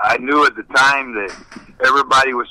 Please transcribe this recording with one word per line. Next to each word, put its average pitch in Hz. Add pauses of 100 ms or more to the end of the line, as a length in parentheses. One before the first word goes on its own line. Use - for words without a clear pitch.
I 117
knew 143
at 139
the 107
time 135
that 101 (500)
everybody 131
was 120